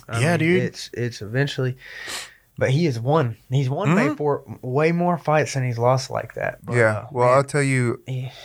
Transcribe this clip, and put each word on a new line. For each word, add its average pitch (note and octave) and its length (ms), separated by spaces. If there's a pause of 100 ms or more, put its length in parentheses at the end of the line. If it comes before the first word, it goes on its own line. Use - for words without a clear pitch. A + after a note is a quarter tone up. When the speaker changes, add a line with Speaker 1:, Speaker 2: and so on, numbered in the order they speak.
Speaker 1:
I A2+ 140
Speaker 2:
Yeah, D#3 160
Speaker 1:
mean, - 20
Speaker 2:
dude. E3 240
Speaker 1:
it's, - 300
it's A#2+ 280
eventually, B2+ 540 (840)
but - 140
he D#3+ 140
has A#2 160
won. C3 340 (140)
He's C3 200
won C#3+ 200
Speaker 2:
Mm-hmm. A3 220
Speaker 1:
way C#4+ 40
for, D3 280 (180)
way D3+ 320
more F3 240
fights D3+ 380
than C3 100
he's A#2+ 120
lost B2+ 320
like - 260
that. - 300
But, A#2 120
Speaker 3:
Yeah. A2 220
Speaker 1:
uh, - 120
Speaker 3:
Well, B2 160
Speaker 1:
man, B2+ 100
Speaker 3:
I'll C#3 60
tell C#3+ 200
you. B2+ 440
Speaker 1:
he, C3 240 (140)